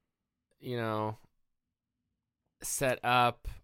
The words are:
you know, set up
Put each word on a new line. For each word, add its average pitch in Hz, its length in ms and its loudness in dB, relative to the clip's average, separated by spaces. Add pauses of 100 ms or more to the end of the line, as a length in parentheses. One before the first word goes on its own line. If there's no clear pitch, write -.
(600)
you 123 180 -6
know, 107 400 -2 (1400)
set - 420 -2
up 120 440 2 (160)